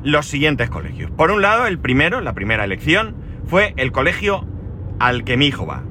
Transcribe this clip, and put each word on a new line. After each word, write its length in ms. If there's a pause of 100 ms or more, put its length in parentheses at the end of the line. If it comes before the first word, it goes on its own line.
los 240
siguientes 420
colegios. 400
Por 220
un 100
lado, 240
el 140
primero, 420
la 120
primera 300
elección, 520 (320)
fue 300
el 140
colegio 540 (540)
al 240
que 140
mi 100
hijo 180
va 260